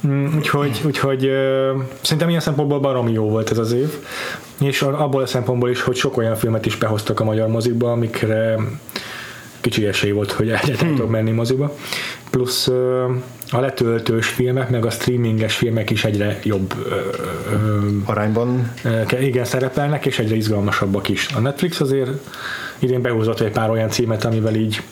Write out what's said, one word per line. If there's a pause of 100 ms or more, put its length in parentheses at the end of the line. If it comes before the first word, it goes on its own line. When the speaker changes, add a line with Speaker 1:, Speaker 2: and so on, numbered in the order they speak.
Speaker 1:
Mm, (100)
úgyhogy,
úgyhogy,
ö, (300)
szerintem
ilyen
szempontból
baromi
jó
volt
ez
az
év. (720)
És
a-,
abból
a
szempontból
is,
hogy
sok
olyan
filmet
is
behoztak
a
magyar
mozikba,
amikre (1040)
kicsi
esély
volt,
hogy
egyáltalán
Speaker 2:
Hmm.
Speaker 1:
tudok
menni
moziba. (540)
Plusz,
ö, (460)
a
letöltős
filmek,
meg
a
streaminges
filmek
is
egyre
jobb, (140)
ö, (580)
ö, (260)
Speaker 2:
Arányban? (140)
Speaker 1:
ö,
ke-,
igen,
szerepelnek,
és
egyre
izgalmasabbak
is.
A
Netflix
azért (680)
idén
behúzott
egy
pár
olyan
címet,
amivel
így